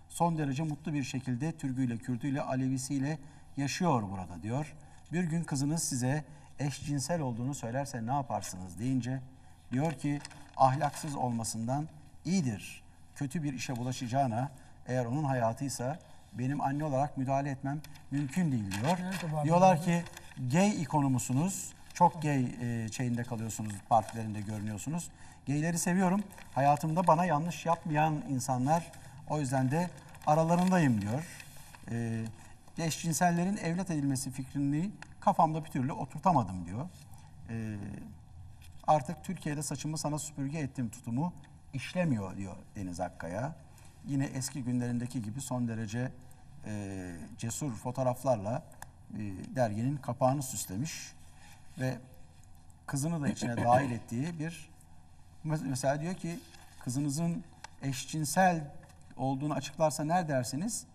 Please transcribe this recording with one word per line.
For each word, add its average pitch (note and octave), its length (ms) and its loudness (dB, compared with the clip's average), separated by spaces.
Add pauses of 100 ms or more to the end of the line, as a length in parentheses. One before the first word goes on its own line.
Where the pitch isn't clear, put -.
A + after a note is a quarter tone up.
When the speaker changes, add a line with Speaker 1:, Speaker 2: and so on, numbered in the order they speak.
Speaker 1:
son E3+ 280 2
derece C#3+ 260 0
mutlu D3+ 300 -4
bir C#3+ 100 0
şekilde C3 480 -2
Türküyle, C3 460 -2
Kürtüyle, C3 440 -2
Alevisiyle C3 760 0 (380)
yaşıyor C3+ 520 4
burada." F2 340 -8
diyor. C3 320 -2 (380)
"Bir F3+ 100 2
gün E3 200 2
kızınız D3 400 2
size C3+ 400 2 (360)
eşcinsel D3 640 0
olduğunu B2 340 -2
söylerse A#2+ 500 -4
ne A#2+ 80 0
yaparsınız?" G2 680 -4
deyince B2+ 400 0 (520)
diyor D3 220 2
ki, C#3+ 260 -2 (380)
"Ahlaksız C#3 580 4
olmasından A#2+ 720 -2 (380)
iyidir. C#3+ 600 0 (300)
Kötü C#3+ 280 -4
bir D3 100 -2
işe B2+ 220 -4
bulaşacağına B2 720 0 (380)
eğer B2 180 2
onun C#3 180 0
hayatıysa C3 760 0 (340)
benim C3 280 -2
anne C#3+ 240 0
olarak C#3 320 0
müdahale C3+ 320 2
etmem C#3 320 -4 (300)
mümkün D3 400 2
değil." G#2 200 0
diyor. C#3 280 2
Speaker 2:
Nerede F3+ 320 -4
bu D3+ 120 0
Speaker 1:
Diyorlar F3 320 10
Speaker 2:
adam? C#3+ 100 2
Speaker 1:
ki, E3+ 180 4 (480)
"Gay G3 300 6
ikonu C#3 280 4
musunuz? C3 600 2 (240)
Çok E3+ 280 6
gay, C#3 400 2
e, A#2 300 -2
şeyinde A#2+ 320 0
kalıyorsunuz, A2 500 -4 (160)
partilerinde G#2+ 520 2
görünüyorsunuz. G#2+ 680 -4 (380)
Gayleri D#3 320 0
seviyorum. F#3+ 440 4 (320)
Hayatımda D#3 520 4
bana E3 180 6
yanlış E3 400 0
yapmayan D#3 480 2 (160)
insanlar, C3+ 600 2 (380)
o D3+ 100 0
yüzden C3 320 2
de F3 180 2 (380)
aralarındayım." E3 760 6
diyor. A#2 220 0 (680)
E, A2+ 340 -2 (600)
"Eşcinsellerin E3+ 720 2
evlat F3 340 -2
edilmesi C#3 400 0
fikrini C#3+ 600 0 (280)
kafamda D#3+ 460 4
bir - 40 -12
türlü C#3 220 0
oturtamadım." B2+ 760 2
diyor. G2 220 -6 (600)
E, A2+ 260 -4 (1120)
"Artık D#3 360 4
Türkiye'de D3+ 400 -2
saçımı D3+ 340 -4
sana D3+ 220 -2
süpürge C#3 400 -4
ettim B2+ 300 -2
tutumu C3+ 440 -2 (400)
işlemiyor." B2+ 640 0
diyor F#2+ 180 -6 (200)
Deniz F#2 240 -6
Akkaya. F#2 560 -4 (520)
Yine C#3 180 0
eski C3 380 -6
günlerindeki A#2+ 580 -2
gibi A2 200 -6
son B2 260 0
derece, A2+ 440 -2 (540)
e, G2 460 -6 (260)
cesur A#2+ 360 -4
fotoğraflarla, B2 880 0 (500)
e, - 40 -8 (380)
derginin B2 420 2
kapağını C3 460 2
süslemiş - 680 -6 (680)
ve C3 180 -2 (880)
kızını D3 340 -2
da C3+ 80 0
içine - 280 -2
<coughs> - 80 2
dahil B2 260 6
ettiği B2+ 480 -4
bir E3 300 -8 (760)
mes-, D#3 240 0
mesela C#3 320 2
diyor F3 140 -2
ki, E3+ 240 -6 (400)
"Kızınızın D3 640 0 (380)
eşcinsel D#3 840 2 (540)
olduğunu C#3 360 0
açıklarsa D#3 500 0
ne E3 240 2
dersiniz? C#3+ 560 -2 (120)